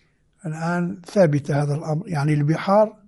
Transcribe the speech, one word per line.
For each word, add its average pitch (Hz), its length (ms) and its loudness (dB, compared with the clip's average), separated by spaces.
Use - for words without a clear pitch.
الآن 175 600 -4
ثابت 156 440 2
هذا 143 240 0
الأمر، 160 340 -6
يعني، 151 260 0
البحار 190 600 2